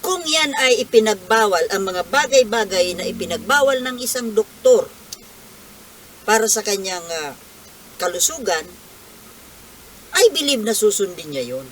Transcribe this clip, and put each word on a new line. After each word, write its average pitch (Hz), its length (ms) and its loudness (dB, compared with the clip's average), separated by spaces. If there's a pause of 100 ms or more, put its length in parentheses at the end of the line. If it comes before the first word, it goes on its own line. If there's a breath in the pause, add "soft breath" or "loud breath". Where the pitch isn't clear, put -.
Kung 359 240 -4
yan 311 320 0
ay 254 240 2
ipinagbawal, 214 880 2
ang 196 160 -2
mga 180 240 -4
bagay-bagay 220 880 2
na 180 80 -8
ipinagbawal 254 800 0
ng 247 160 -6
isang 240 320 -6
doktor 220 560 2 (1400)
para 220 240 2
sa 214 160 -2
kanyang, 190 400 -4 (160)
ah, 147 160 -10 (640)
kalusugan, 180 640 -2 (1500)
I 392 160 6
believe 285 320 -2
na 220 80 0
susundin 185 560 -2
niya 127 280 -8
yun. 135 140 -14